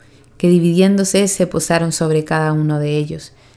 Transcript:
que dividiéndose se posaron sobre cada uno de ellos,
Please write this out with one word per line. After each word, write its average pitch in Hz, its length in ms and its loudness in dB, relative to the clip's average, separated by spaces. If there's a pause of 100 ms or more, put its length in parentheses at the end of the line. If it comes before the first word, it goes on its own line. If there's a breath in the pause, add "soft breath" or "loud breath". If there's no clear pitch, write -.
(380 soft breath)
que 175 100 0
dividiéndose 185 800 2
se 185 180 -2
posaron 165 460 -2
sobre 156 320 -2
cada 156 300 -2
uno 151 260 -2
de 147 160 -2
ellos, 151 380 -6 (240 soft breath)